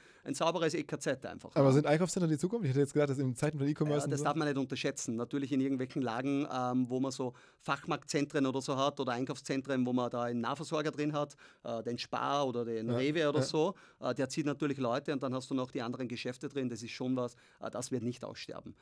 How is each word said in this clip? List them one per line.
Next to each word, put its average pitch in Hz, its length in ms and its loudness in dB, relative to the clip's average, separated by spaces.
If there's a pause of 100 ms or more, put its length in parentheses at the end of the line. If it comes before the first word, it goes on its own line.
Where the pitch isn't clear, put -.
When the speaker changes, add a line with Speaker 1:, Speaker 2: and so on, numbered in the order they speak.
(240)
Speaker 1:
ein 139 100 -4
sauberes 165 400 2
E 156 80 0
K 160 160 -6
Z 139 300 -2
einfach, - 280 -10
Speaker 2:
Aber 139 120 8
Speaker 1:
ne? 131 60 10
Speaker 2:
sind 147 120 8
Einkaufszentren 160 460 4
die 151 80 2
Zukunft? 208 260 0
Ich 135 60 2
hätte 131 80 4
jetzt 139 140 4
gedacht, 147 180 4
dass 135 80 -2
in 131 160 0
Zeiten 151 240 0
von 139 80 2
E-Commerce 147 320 2
Speaker 1:
Ja, 143 60 -2
Speaker 2:
und 143 40 -2
Speaker 1:
das 143 120 0
Speaker 2:
so - 20 -4
Speaker 1:
darf 147 120 2
man 156 120 2
nicht 139 100 2
unterschätzen. 131 600 -2
Natürlich 135 340 -2
in 135 100 2
irgendwelchen 135 400 0
Lagen, 131 500 0
ähm, 127 380 2
wo 127 100 0
man 135 120 0
so 127 220 -4 (260)
Fachmarktzentren 147 880 0
oder 131 160 0
so 135 160 -2
hat 143 240 2
oder 127 100 0
Einkaufszentren, 131 720 -2
wo 123 60 0
man 123 180 2
da 120 140 -2
einen 120 160 -2
Nahversorger 147 520 -2
drin 147 200 -2
hat, 147 240 -2 (300)
äh, 113 180 -4
den 120 140 -4
Spar 139 500 0
oder 120 160 -2
den 113 240 -4
Speaker 2:
Ja, 120 80 2
Speaker 1:
Rewe 147 320 2
oder 147 120 2
Speaker 2:
ja. 131 60 2
Speaker 1:
so, 160 300 2 (240)
äh, 127 140 0
der 131 160 -2
zieht 151 160 -2
natürlich 143 320 0
Leute 131 340 0
und 135 100 0
dann 131 120 -2
hast 127 180 -4
du - 20 -6
noch 127 160 0
die 135 120 -4
anderen 123 260 -4
Geschäfte 123 400 -6
drin. 131 220 -2
Das 117 120 -6
ist 113 100 -10
schon 127 260 -2
was, 123 180 -2 (240)
äh, 110 100 -8
das 120 220 -6
wird 123 100 0
nicht 123 220 -4
aussterben. - 580 -12